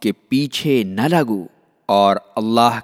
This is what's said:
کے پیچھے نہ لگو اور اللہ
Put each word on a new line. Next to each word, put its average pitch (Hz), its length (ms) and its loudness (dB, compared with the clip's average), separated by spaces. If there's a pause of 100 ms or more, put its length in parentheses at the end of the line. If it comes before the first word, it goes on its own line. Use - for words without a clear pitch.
کے 104 120 -2
پیچھے 135 720 -2
نہ 95 180 -8
لگو 120 460 0 (400)
اور 101 300 4 (200)
اللہ 113 480 0